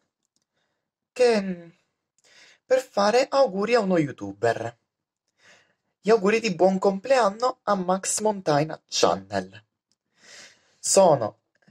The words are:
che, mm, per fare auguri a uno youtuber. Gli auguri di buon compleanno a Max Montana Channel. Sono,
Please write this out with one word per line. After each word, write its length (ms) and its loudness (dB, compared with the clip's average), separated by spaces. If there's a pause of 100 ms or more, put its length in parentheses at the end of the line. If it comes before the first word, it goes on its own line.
(1120)
che, 280 2
mm, 280 -8 (960)
per 160 0
fare 500 0
auguri 460 0
a 20 4
uno 180 0
youtuber. 800 -4 (1200)
Gli 100 -2
auguri 300 2
di 120 -4
buon 280 0
compleanno 840 0
a 140 -2
Max 420 -4
Montana 680 -2
Channel. 760 -4 (1160)
Sono, 640 2 (280)